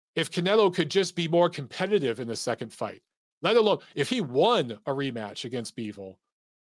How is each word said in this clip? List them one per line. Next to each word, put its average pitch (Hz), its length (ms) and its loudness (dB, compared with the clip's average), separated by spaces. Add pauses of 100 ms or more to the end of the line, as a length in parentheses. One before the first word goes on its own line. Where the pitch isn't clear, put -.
(160)
if 160 160 -4
Canelo 190 420 4
could 156 160 0
just 185 260 0
be 170 120 -2
more 170 220 4
competitive 151 720 -2
in 123 80 -8
the 113 80 -6
second 117 380 -6
fight, 104 300 -10 (400)
let 190 120 2
alone 214 240 4 (140)
if 143 160 -2
he 247 120 0
won 143 640 2
a 147 40 -2
rematch 123 540 -6
against 120 300 -8
Bivol. 101 400 -10 (640)